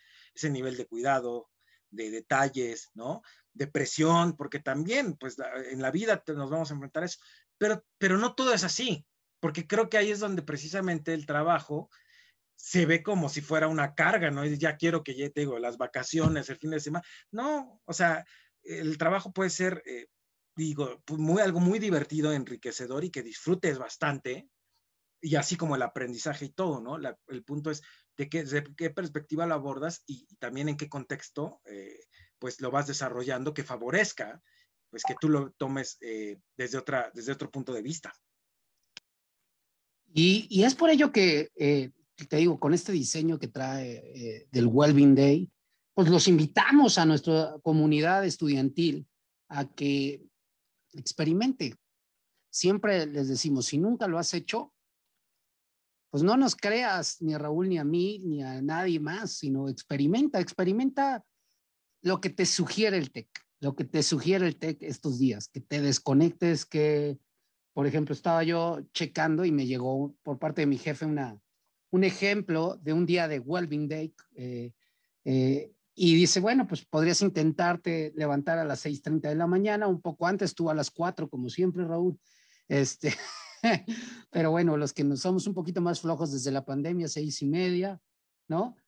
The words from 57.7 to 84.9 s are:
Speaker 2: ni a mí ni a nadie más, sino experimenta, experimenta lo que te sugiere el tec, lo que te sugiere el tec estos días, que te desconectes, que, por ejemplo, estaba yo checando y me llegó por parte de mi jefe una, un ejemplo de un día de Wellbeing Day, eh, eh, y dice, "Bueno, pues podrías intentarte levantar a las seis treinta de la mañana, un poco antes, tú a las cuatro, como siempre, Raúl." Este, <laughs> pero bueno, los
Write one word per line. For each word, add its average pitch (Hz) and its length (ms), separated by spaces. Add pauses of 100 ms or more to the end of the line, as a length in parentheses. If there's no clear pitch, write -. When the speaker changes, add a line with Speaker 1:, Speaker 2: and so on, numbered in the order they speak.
Speaker 2:
ni 175 80
a 147 60
mí 180 380
ni 147 200
a 131 180
nadie 160 400
más, 185 380
sino 135 320
experimenta, 175 680
experimenta 240 840 (800)
lo 185 180
que 170 80
te 175 160
sugiere 190 540
el 147 120
tec, - 180 (300)
lo 139 160
que 156 100
te 147 180
sugiere 175 440
el 156 120
tec 160 240
estos 135 360
días, 113 300
que 131 120
te 143 200
desconectes, 147 840
que, 147 520 (540)
por 143 140
ejemplo, 147 260
estaba 165 320
yo 165 360 (120)
checando 160 540
y 165 40
me 139 160
llegó 131 560
por 139 160
parte 156 220
de 147 60
mi 139 100
jefe 151 300
una, 135 340 (520)
un 185 120
ejemplo 190 800
de 151 100
un 170 140
día 170 220
de 147 100
Wellbeing 151 480
Day, 156 280 (200)
eh, 123 380 (520)
eh, 131 480 (220)
y 175 200
dice, 180 260
"Bueno, 226 260
pues - 200
podrías 170 340
intentarte 165 960
levantar 147 420
a 160 60
las 139 160
seis 147 220
treinta 147 260
de 151 60
la 170 120
mañana, 208 400
un 180 140
poco 170 260
antes, 185 280
tú 165 160
a 156 40
las 151 160
cuatro, 165 380
como 123 220
siempre, 180 340
Raúl." 170 340 (480)
Este, 139 480 (480)
<laughs> - 680
pero 160 200
bueno, 170 280
los 147 160